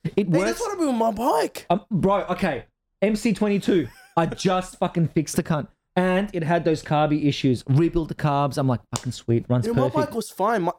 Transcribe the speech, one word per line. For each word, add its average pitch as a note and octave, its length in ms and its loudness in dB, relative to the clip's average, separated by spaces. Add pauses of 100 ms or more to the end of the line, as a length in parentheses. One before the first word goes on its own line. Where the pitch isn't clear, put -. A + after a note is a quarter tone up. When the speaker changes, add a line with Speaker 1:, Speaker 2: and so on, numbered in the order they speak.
Speaker 1:
It E3 120 -6
Speaker 2:
Hey, G#3 80 2
Speaker 1:
works. D#4+ 200 2
Speaker 2:
that's E4+ 160 -2
what A4+ 100 -4
happened F4 180 -2
with B3 80 0
my A3+ 160 2
bike. D4+ 580 -2
Speaker 1:
Um, F3 200 0
bro, F#3+ 400 2
okay. D#3+ 340 -4 (380)
M G#3+ 140 2
C A#3 180 0
twenty-two. G3+ 520 2 (300)
I E3 100 2
just F#3 520 -2
fucking E3+ 300 0
fixed - 280 -2
the F3 60 2
cunt. D#3 260 -2 (260)
And F#3 380 2
it E3 120 -4
had E3+ 200 2
those D#3+ 180 0
carby D3+ 440 2
issues. C3+ 420 0
Rebuilt D#3+ 400 2
the - 60 -8
carbs. C#3+ 420 0
I'm C3+ 120 0
like, A#2+ 120 0 (140)
"Fucking B2 180 -8
sweet. A#2 360 -2
Runs B2 160 2
Speaker 2:
Dude, A#3 120 -2
my C3 120 4
Speaker 1:
perfect." - 80 -4 (140)
Speaker 2:
bike - 40 -12
was A3 160 -6
fine. G#3 320 0
My, E3+ 160 -2